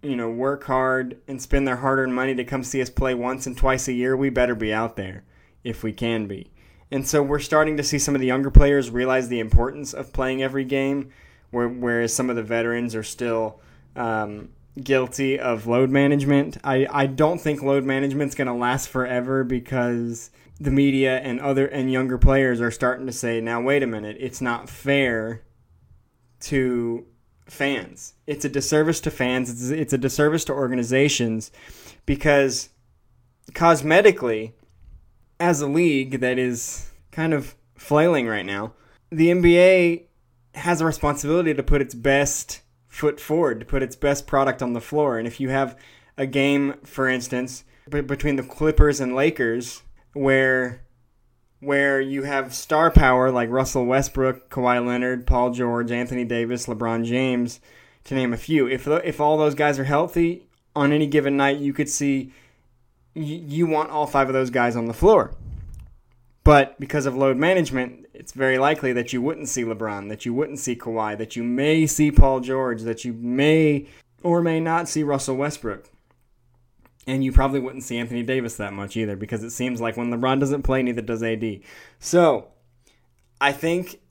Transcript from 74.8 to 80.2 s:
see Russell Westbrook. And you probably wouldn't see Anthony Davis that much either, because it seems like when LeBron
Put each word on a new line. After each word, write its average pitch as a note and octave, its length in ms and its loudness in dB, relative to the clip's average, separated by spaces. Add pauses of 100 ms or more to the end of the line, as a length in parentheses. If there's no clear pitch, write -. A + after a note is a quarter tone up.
see D#3 140 -4
Russell C3+ 320 -2
Westbrook. C3 540 -6 (1160)
And C3+ 180 -2
you C3 80 -2
probably C3+ 280 6
wouldn't B2+ 240 -8
see A#2 140 -6
Anthony A#2+ 260 -4
Davis A#2+ 340 -4
that G2+ 160 -6
much G2+ 240 -8
either, G#2+ 180 -4
because G#2 280 -8
it A#2 80 -12
seems B2 300 -6
like A#2 160 -6
when A#2+ 140 -4
LeBron B2+ 280 0